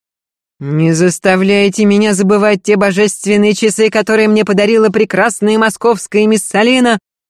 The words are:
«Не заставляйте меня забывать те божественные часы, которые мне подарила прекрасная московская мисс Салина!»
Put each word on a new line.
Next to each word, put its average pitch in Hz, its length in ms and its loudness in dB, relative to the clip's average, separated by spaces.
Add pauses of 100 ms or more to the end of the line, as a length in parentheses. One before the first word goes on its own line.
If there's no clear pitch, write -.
(600)
«Не 156 340 0
заставляйте 190 920 0
меня 208 280 2
забывать 202 480 0
те 208 160 0
божественные 202 800 0
часы, 220 340 0
которые 220 380 0
мне 214 180 2
подарила 214 440 2
прекрасная 208 680 -2
московская 214 720 -2
мисс 220 160 0
Салина!» 240 560 0 (300)